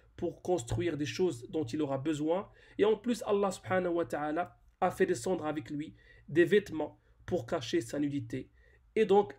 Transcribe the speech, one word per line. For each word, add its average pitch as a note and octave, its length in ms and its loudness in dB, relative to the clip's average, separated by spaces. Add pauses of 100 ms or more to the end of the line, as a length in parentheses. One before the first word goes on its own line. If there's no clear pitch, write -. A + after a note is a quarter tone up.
(160)
pour E3+ 260 -6
construire E3+ 540 0
des C#3+ 100 -4
choses D#3+ 440 -2
dont D#3 140 -2
il D3+ 180 -4
aura C3+ 160 -2
besoin. D#3 500 -2 (300)
Et F#3+ 60 6
en G#3+ 120 4
plus, A#3+ 300 -4
Allah G3+ 240 2
subhanahu F#3 440 -2
wa E3+ 120 0
ta'ala D#3 500 -4 (240)
a F#3 100 2
fait F#3 160 2
descendre F3+ 380 -2
avec D3+ 260 -4
lui D3 260 -8 (320)
des D#3 160 6
vêtements D#3 560 0 (260)
pour F3+ 200 -2
cacher E3 340 -2
sa - 180 -6
nudité. C#3 520 -4 (440)
Et A3 100 4
donc, G3+ 340 4